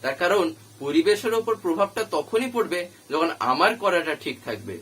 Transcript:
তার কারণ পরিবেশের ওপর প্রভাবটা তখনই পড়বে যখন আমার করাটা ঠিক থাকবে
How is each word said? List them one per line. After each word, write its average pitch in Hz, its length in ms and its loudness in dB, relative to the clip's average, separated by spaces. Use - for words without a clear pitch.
তার 135 180 -2
কারণ 180 240 4
পরিবেশের 185 580 2
ওপর 226 140 -2
প্রভাবটা 202 400 0
তখনই 226 400 -2
পড়বে 180 240 0
যখন 156 180 2
আমার 214 200 4
করাটা 170 300 2
ঠিক 131 120 -6
থাকবে 98 340 -8